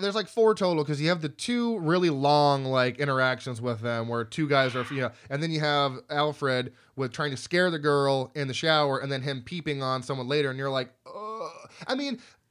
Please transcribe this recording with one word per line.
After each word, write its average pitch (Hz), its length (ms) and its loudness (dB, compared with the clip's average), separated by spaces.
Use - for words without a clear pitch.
there's, 196 160 -2
like, 214 100 -2
four 220 300 4
total, 170 280 2
'cause 143 160 -2
you 156 100 2
have 175 120 0
the 151 60 -2
two 233 500 -2
really 170 320 4
long, 143 540 4
like, 127 340 2
interactions 131 640 0
with 120 220 -4
them 117 260 -2
where 117 160 -2
two 147 240 -4
guys 135 260 4
are, 127 180 -2
you 135 100 -4
know, 120 100 -4
and 139 120 -6
then 165 120 -2
you 156 80 -2
have 143 400 0
Alfred 143 600 0
with 131 160 -4
trying 147 180 -4
to 131 60 -6
scare 180 340 0
the 165 80 -2
girl 139 560 2
in 139 140 -4
the 127 60 -6
shower 151 440 2
and 139 140 -6
then 131 100 -4
him 131 200 -6
peeping 151 380 -6
on 131 220 -2
someone 131 240 -6
later, 139 240 0
and 131 80 -8
you're 139 120 -4
like, 131 220 -4
"Ugh." 208 440 -12
I - 80 -2
mean, 277 260 -4